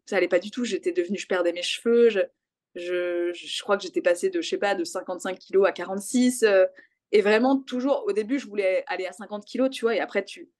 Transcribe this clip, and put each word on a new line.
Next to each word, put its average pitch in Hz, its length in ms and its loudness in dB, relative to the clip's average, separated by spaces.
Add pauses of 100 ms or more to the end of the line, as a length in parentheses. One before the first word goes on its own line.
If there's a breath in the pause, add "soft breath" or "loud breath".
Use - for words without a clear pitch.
ça 202 120 -2
allait 180 100 2
pas 180 120 2
du 202 120 -6
tout. 247 140 -4
J'étais 190 260 -2
devenue, 175 260 -2
je - 100 -10
perdais 175 260 0
mes 175 100 -8
cheveux, 233 460 4
je, 202 100 2 (560)
je, 175 580 -2
je - 300 -10
crois 202 140 2
que 196 60 -10
j'étais 175 180 -4
passée 175 280 2
de, 175 120 -2
je 160 80 -8
sais 190 80 -4
pas, 202 180 0
de 180 80 -4
cinquante-cinq 185 560 -8
kilos 190 280 2
à 170 40 2
quarante-six, 202 720 0
euh, 190 220 6 (460 soft breath)
et 208 100 6
vraiment 226 360 4
toujours, 262 500 -2
au 202 60 -2
début, 220 260 -2
je 214 80 -10
voulais 190 400 0
aller 180 180 -6
à 180 80 -10
cinquante 208 320 -12
kilos, 262 240 0
tu 262 160 -8
vois, 226 100 2
et 180 40 0
après, 196 260 -2
tu, - 240 -18 (100)